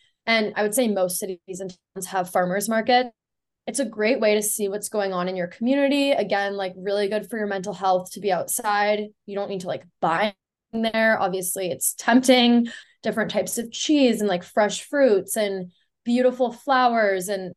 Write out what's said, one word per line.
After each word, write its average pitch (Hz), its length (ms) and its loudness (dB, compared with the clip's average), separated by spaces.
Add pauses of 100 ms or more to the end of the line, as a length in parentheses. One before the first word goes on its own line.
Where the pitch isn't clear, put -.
(260)
And 220 320 0
I 208 60 0
would 208 100 0
say 240 160 2
most 185 300 0
cities 185 420 -10
and 190 120 -8 (220)
towns 185 120 -10
have 185 240 -4
farmers 190 360 0
market. 240 440 2 (560)
It's 233 120 -4
a 277 60 0
great 214 340 0
way 214 160 4
to 214 60 2
see 208 260 -2
what's 202 220 -6
going 196 240 -2
on 180 160 -2
in 185 80 -6
your 180 100 -4
community. 277 640 2
Again, 202 460 0
like, 185 180 -6
really 196 320 -2
good 208 220 -4
for 233 80 -8
your 208 100 -4
mental 196 260 -6
health 185 380 0
to 202 80 -14
be 190 120 -2
outside. 208 760 0 (180)
You 202 100 -12
don't 202 140 -6
need 190 120 -6
to, 185 60 -10
like, 147 180 -8 (160)
buy 185 340 0 (380)
there. 226 480 2
Obviously, 185 500 -2
it's - 220 -4
tempting, 240 760 4 (360)
different 214 280 -2
types - 260 -2
of 226 140 -6
cheese 262 480 2
and, 208 80 0
like, 180 160 0
fresh 208 400 0
fruits 247 540 2
and 196 340 -4 (320)
beautiful 247 480 2
flowers. 233 800 2
And 185 260 -6